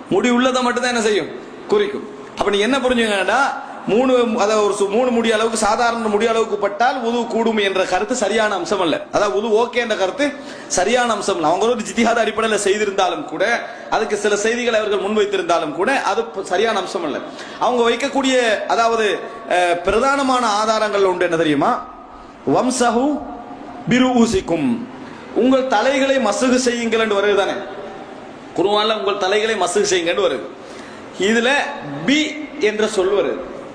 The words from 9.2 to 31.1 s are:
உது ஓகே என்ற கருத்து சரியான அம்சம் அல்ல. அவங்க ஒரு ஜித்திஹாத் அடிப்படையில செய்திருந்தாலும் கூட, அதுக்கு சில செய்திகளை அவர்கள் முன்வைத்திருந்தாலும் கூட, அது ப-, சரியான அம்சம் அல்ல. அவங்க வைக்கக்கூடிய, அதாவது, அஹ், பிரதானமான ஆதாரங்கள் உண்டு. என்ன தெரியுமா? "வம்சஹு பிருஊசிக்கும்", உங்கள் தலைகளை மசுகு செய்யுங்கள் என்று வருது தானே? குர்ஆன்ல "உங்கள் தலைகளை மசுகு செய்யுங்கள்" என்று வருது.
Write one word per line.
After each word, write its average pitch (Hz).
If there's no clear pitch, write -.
உது 226
ஓகே 233
என்ற 220
கருத்து 190
சரியான 233
அம்சம் 196
அல்ல. 160
அவங்க 190
ஒரு 240
ஜித்திஹாத் 226
அடிப்படையில 220
செய்திருந்தாலும் 196
கூட, 214
அதுக்கு 208
சில 208
செய்திகளை 226
அவர்கள் 208
முன்வைத்திருந்தாலும் 185
கூட, 254
அது 214
ப-, 196
சரியான 208
அம்சம் 180
அல்ல. 127
அவங்க 233
வைக்கக்கூடிய, 254
அதாவது, 220
அஹ், 175
பிரதானமான 254
ஆதாரங்கள் 214
உண்டு. 180
என்ன 165
தெரியுமா? 160
"வம்சஹு 240
பிருஊசிக்கும்", 202
உங்கள் 254
தலைகளை 269
மசுகு 240
செய்யுங்கள் 240
என்று 208
வருது 208
தானே? 185
குர்ஆன்ல 208
"உங்கள் 196
தலைகளை 208
மசுகு 190
செய்யுங்கள்" 175
என்று 165
வருது. -